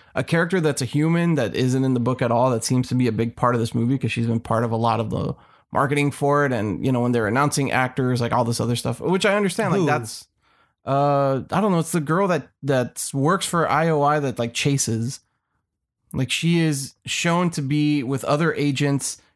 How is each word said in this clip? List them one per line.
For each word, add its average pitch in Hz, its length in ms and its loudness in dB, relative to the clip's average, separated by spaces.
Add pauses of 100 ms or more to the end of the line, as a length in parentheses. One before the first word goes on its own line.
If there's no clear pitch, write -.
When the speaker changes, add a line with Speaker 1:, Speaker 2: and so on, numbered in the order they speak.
(160)
Speaker 1:
a 131 80 -2
character 170 360 0
that's 151 220 0
a - 20 -2
human 165 520 2
that 113 180 0
isn't 131 300 2
in 131 100 2
the 123 60 0
book 120 200 -2
at 117 120 0
all. 123 180 2
That 113 140 -2
seems 127 240 0
to 123 80 -2
be 127 100 2
a 110 60 0
big 117 240 -2
part 123 180 2
of 117 60 0
this 117 160 -2
movie 120 200 0
'cause 127 140 -4
she's 117 160 -2
been 113 140 0
part 113 240 0
of 113 80 -4
a 117 40 0
lot 113 220 0
of 110 100 -4
the - 260 -4 (360)
marketing 143 400 0
for 143 340 0
it. 131 80 0
And, 104 320 -2
you 135 60 0
know, 127 100 2
when 123 120 0
they're 113 160 0
announcing 139 420 0
actors, 127 500 0
like, 120 120 -2
all 120 120 2
this 117 140 -2
other 120 160 -2
stuff, 120 260 -4
which 185 240 0
I 202 120 2
understand, 202 340 0
like, 196 120 2
Speaker 2:
Who? 156 40 2
Speaker 1:
that's, 135 400 -4 (580)
uh, 139 580 2 (100)
I 165 80 2
don't 214 100 2
know. 175 80 4
It's 156 140 -2
the 175 80 0
girl 160 260 0
that, 165 220 -2 (160)
that - 500 -2
works 156 320 0
for 165 240 0
I 156 180 2
O 151 140 2
I 147 160 4
that, 135 220 -2
like, 117 120 -2
chases. 120 680 -2 (920)
Like, 131 200 -2
she 170 260 2
is 147 360 -2 (120)
shown 175 440 0
to 165 120 -4
be 147 400 0
with 131 220 -4
other 147 300 2
agents 143 680 -2 (140)